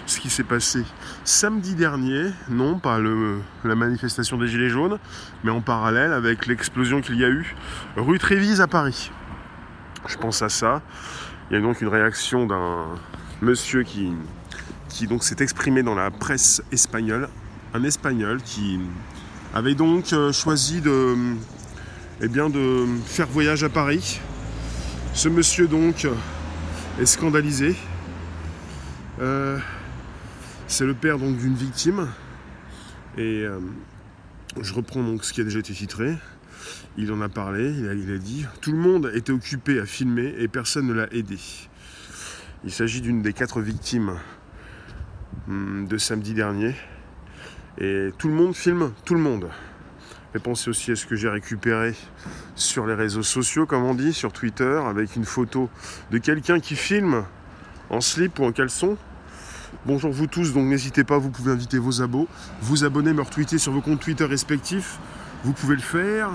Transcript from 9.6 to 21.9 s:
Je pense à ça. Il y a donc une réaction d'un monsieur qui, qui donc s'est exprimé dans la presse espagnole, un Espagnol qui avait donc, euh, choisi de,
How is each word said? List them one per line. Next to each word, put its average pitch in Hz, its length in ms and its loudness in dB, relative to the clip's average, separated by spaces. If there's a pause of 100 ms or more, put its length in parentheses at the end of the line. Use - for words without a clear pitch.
Je - 120 -8
pense 113 240 0
à 107 80 2
ça. 123 320 2 (680)
Il - 40 0
y 104 40 6
a 104 40 4
donc 117 180 2
une 110 80 0
réaction 110 580 4
d'un 87 420 0 (540)
monsieur 123 420 4
qui, 98 280 -2 (800)
qui 110 180 -4
donc 117 160 0
s'est - 180 0
exprimé 131 400 4
dans 117 140 2
la 98 160 2
presse - 500 2 (120)
espagnole, 113 560 2 (440)
un 117 100 2
Espagnol 127 600 0
qui 98 380 -2 (720)
avait 131 200 4
donc, 165 360 4
euh, 147 220 4
choisi 156 480 2
de, 131 340 6 (1040)